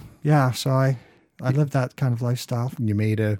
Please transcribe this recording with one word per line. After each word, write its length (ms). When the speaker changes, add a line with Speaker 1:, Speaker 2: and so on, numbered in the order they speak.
Speaker 1:
yeah, 280
so 200
I, 260
I 100
lived 220
that 240
kind 160
of 80
lifestyle. 580
Speaker 2:
You 160
made 240
a, 200